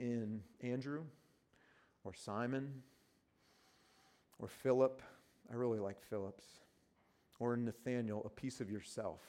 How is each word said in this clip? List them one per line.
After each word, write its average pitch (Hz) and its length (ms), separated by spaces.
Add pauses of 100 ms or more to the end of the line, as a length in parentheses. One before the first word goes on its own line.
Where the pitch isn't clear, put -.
in 113 400 (220)
Andrew 135 420 (1000)
or 95 100
Simon 131 720 (1600)
or 110 80
Philip, 131 520 (500)
I 117 40
really 117 240
like 98 240
Philip's, 98 420 (920)
or 120 160
in 120 100
Nathaniel, 113 600
a 107 60
piece 127 300
of 104 100
yourself. 104 580